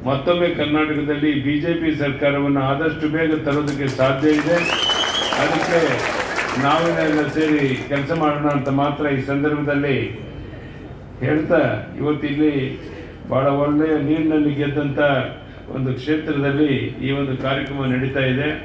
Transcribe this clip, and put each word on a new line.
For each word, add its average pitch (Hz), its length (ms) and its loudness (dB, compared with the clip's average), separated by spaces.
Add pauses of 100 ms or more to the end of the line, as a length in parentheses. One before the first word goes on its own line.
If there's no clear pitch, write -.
ಮತ್ತೊಮ್ಮೆ 175 420 2
ಕರ್ನಾಟಕದಲ್ಲಿ 147 800 0 (140)
ಬಿ 147 160 2
ಜೆ 170 140 0
ಪಿ 156 200 0
ಸರ್ಕಾರವನ್ನು 143 640 2
ಆದಷ್ಟು 151 480 0
ಬೇಗ 156 260 2
ತರೋದಕ್ಕೆ 143 540 0
ಸಾಧ್ಯ 135 400 2
ಇದೆ. 151 280 4 (880)
ಅದಕ್ಕೆ 165 380 2 (800)
ನಾವೆಲ್ಲ 160 680 2
ಸೇರಿ 147 600 0
ಕೆಲಸ 143 240 -2
ಮಾಡೋಣ 151 360 0
ಅಂತ 139 200 0
ಮಾತ್ರ 143 380 0
ಈ 139 140 0
ಸಂದರ್ಭದಲ್ಲಿ 143 760 0 (1200)
ಹೇಳ್ತಾ, 156 400 2 (380)
ಇವತ್ತಿಲ್ಲಿ 147 540 0 (760)
ಬಹಳ 135 180 2
ಒಳ್ಳೆಯ 147 520 2
ನೀರಿನಲ್ಲಿ 151 560 2
ಗೆದ್ದಂಥ 139 440 -2 (680)
ಒಂದು 131 260 -4
ಕ್ಷೇತ್ರದಲ್ಲಿ 147 800 0
ಈ 123 360 -4
ಒಂದು 135 300 -2
ಕಾರ್ಯಕ್ರಮ 139 420 -2
ನಡೀತಾ 131 360 0
ಇದೆ. 131 280 0 (160)